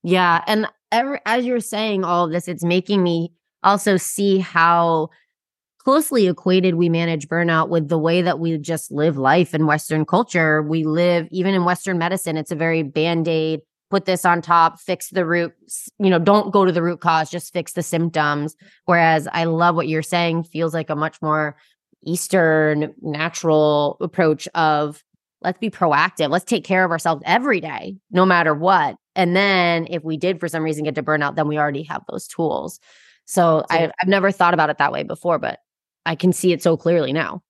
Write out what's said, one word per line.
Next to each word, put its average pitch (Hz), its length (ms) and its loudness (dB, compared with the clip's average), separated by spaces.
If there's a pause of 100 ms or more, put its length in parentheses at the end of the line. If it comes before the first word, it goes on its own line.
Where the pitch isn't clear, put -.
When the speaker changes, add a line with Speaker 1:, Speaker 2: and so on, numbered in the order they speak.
Speaker 1:
Yeah. 175 420 2
And 214 220 0 (240)
ever, 262 340 -2
as 240 180 0
you're 247 160 -2
saying 208 440 -4
all 175 220 0
of 156 60 -6
this, 170 160 -4
it's 175 140 -8
making 180 400 0
me 170 300 -2 (320)
also 196 320 2
see 196 420 0
how 170 680 2 (720)
closely 262 500 2
equated 185 460 2
we 170 140 2
manage 165 400 -2
burnout 165 420 0
with 160 180 0
the 160 100 0
way 165 240 2
that 165 160 0
we 165 200 -2
just 156 340 -8
live 147 240 0
life 143 380 2
in 156 120 2
Western 151 380 0
culture. 160 580 0
We 156 220 -4
live, 170 460 0
even 185 240 -2
in 180 100 2
Western 180 340 -2
medicine, 170 380 -4
it's 156 160 -6
a 160 40 -6
very 165 260 0
Band-Aid, 160 760 -2 (300)
put 196 140 -2
this 185 220 -2
on 175 160 2
top, 165 360 2
fix - 300 -8
the 185 160 -2
root, 170 300 -2 (120)
s-, - 220 -16 (100)
you 196 120 4
know, 175 80 4
don't 202 340 4
go 196 140 4
to 185 60 4
the 170 100 0
root 170 180 -4
cause, 160 300 0
just 175 240 -12
fix 170 180 -6
the 175 100 -6
symptoms. 156 720 -2 (300)
Whereas 165 480 2
I 165 120 -2
love 170 300 2
what 160 140 -2
you're 156 140 -2
saying, 170 420 -2
feels 160 300 -4
like 160 160 -4
a 151 60 -2
much 151 260 -6
more 151 340 -2 (480)
Eastern 156 960 2
natural 151 1000 0
approach 160 540 0
of, 151 480 0 (400)
"Let's 180 160 -4
be 220 120 -4
proactive. 156 600 0
Let's 180 140 0
take 196 200 -2
care 185 200 2
of 170 60 -2
ourselves 165 340 -2
every 233 360 0
day, 160 360 -12 (140)
no 180 160 4
matter 170 280 2
what. 160 420 2 (200)
And 175 180 2
then 180 560 2
if 160 140 -6
we 160 120 -4
did 175 240 -2
for 175 80 -6
some 160 140 -4
reason 156 220 -4
get 151 120 -4
to 151 60 -6
burnout, 143 340 -2
then 151 120 -2
we 151 100 -2
already 147 260 -2
have 147 240 -10
those - 200 -10
tools." 156 500 -6 (460)
So 165 460 2
Speaker 2:
Yeah. 170 60 2
Speaker 1:
I, 165 160 0 (100)
I've 185 60 0
never 196 220 2
thought 180 240 2
about 156 160 2
it 147 80 -6
that 143 140 2
way - 100 -6
before, 160 360 -2
but - 200 -6 (480)
I 165 80 -4
can 180 180 0
see 180 200 0
it 151 100 -4
so 165 140 2
clearly 160 360 0
now. 147 380 -6